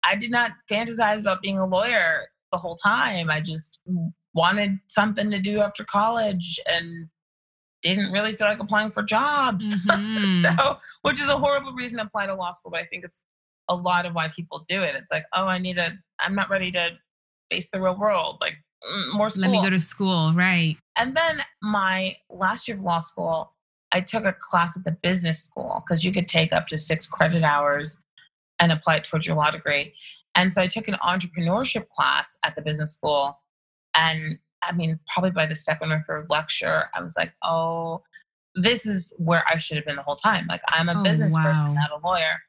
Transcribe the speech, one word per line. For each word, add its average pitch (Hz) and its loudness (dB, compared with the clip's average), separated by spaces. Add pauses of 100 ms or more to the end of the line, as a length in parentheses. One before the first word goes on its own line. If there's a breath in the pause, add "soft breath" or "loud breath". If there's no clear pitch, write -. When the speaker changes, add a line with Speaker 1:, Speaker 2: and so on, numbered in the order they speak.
Speaker 1:
I 185 4
did 233 -6
not 240 2 (180)
fantasize 220 0
about 196 0
being 196 -2
a 190 2
lawyer 185 2 (240)
the 180 -2
whole 170 -8
time. 202 2
I 151 0
just 160 -8 (540)
wanted 196 2 (100)
something 208 2
to 202 0
do 208 0
after 208 -2
college 202 0
and 170 -4 (760)
didn't 190 0
really 208 0
feel 214 0
like 214 2
applying 214 0
for 208 -4
jobs. 226 0
<laughs> 180 -6
Speaker 2:
Mm-hmm. 208 2 (180)
Speaker 1:
So, 175 4 (260 loud breath)
which 285 2
is 277 0
a 285 4
horrible 285 2
reason 247 -6
to 220 -2
apply 202 -4
to 196 -4
law 180 -6
school, 175 -16
but 170 -4
I 170 -8
think 180 -12
it's - -20 (480)
a 175 2
lot 180 0
of 170 -6
why 160 0
people 160 -12
do 190 0
it. 147 -2
It's - -8
like, 156 -4
"Oh, 185 2
I 185 0
need 185 -4
a, 170 -2 (220)
I'm - -2
not 196 -2
ready 185 -2
to 170 -2 (540)
face - -6
the 190 -4
real 185 2
world. 196 0
Like, 156 -4 (280)
mm, 156 -2
more 208 2
school." 190 -2
Speaker 2:
Let 190 4
me 196 6
go 196 4
to 190 4
school, 170 2
right. 175 4 (220)
Speaker 1:
And 254 0
then 320 0 (200)
my 190 0 (140)
last 190 -2
year 226 -6
of 190 -10
law 170 0
school, 165 -4 (380)
I 180 2
took 208 -4
a 190 2
class 170 0
at 185 -10
the 170 -2
business 175 0
school - -8
'cause 165 0
you 180 0
could 175 0
take 165 2
up 160 2
to 156 -6
six 156 -2
credit 160 2
hours 147 0 (580 loud breath)
and 170 6
apply 156 2
it 151 -2
towards 160 -2
your 156 0
law 151 2
degree. 147 -4 (420 loud breath)
And 185 4
so 190 2
I 180 2
took 220 -4
an 202 -2
entrepreneurship 180 0
class 139 0
at 156 -2
the 147 -8
business 151 -2
school. 143 -2 (560)
And 160 2 (240)
I 185 -4
mean, 160 0 (140)
probably 185 2
by 165 0
the 156 -4
second 156 -2
or 156 0
third 156 -8
lecture, 156 0
I - -4
was 165 -10
like, 165 -2 (100)
"Oh, 165 -2 (540 loud breath)
this 220 2
is 190 -4
where 165 4
I 160 2
should 156 -4
have 151 -6
been 147 -6
the 139 -8
whole 143 -4
time. 185 0
Like, - -4
I'm 165 2
a 170 0
Speaker 2:
Oh, 202 0
Speaker 1:
business 156 4
person, 156 2
Speaker 2:
wow. 151 2
Speaker 1:
not 147 0
a 151 -8
lawyer." 170 0